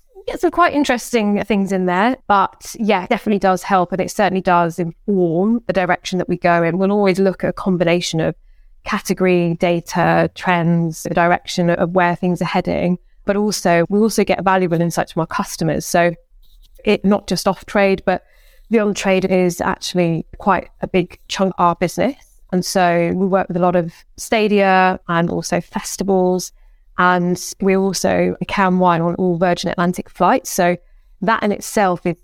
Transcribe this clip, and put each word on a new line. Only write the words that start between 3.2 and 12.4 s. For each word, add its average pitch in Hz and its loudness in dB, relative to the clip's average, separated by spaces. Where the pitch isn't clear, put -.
does 185 2
help. 180 0
And 185 -2
it 226 -4
certainly 190 0
does 175 0
inform 185 0
the 185 -2
direction 180 -2
that 175 -4
we 175 -2
go 170 2
in. 165 0
We'll 190 2
always 196 2
look 190 0
at - 0
a - -4
combination 175 0
of 160 0
category, 180 0
data, 165 0
trends, 170 0
the 160 -4
direction 175 0
of 170 0
where 175 2
things 180 -2